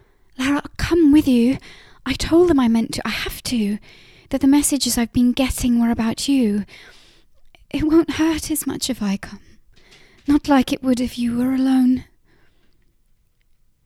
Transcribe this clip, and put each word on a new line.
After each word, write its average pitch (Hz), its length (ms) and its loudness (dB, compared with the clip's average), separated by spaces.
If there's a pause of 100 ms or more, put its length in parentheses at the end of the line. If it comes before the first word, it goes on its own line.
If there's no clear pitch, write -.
(380)
Lara, 269 200 0
I'll - 200 -8
come 330 340 2
with 302 160 6
you. 254 300 2 (480)
I 262 80 -6
told 349 360 2
them 302 100 2
I 247 80 2
meant 226 260 0
to. - 140 -8
I 220 40 -4
have - 320 -8
to. 214 360 -4 (500)
That 269 120 -4
the 277 60 2
messages 277 500 2
I've 233 160 -2
been 247 180 2
getting 247 480 0
were 233 120 2
about 226 360 -4
you. 214 380 0 (1040)
It 294 140 -4
won't 311 280 2
hurt 311 400 -2
as 294 160 -4
much - 220 -6
if 254 120 -6
I 202 160 -2
come. - 240 -14 (840)
Not 294 200 0
like 269 240 2
it 277 120 -4
would 254 160 0
if 240 180 -6
you 240 200 -4
were 254 160 -2
alone. 262 520 2 (1800)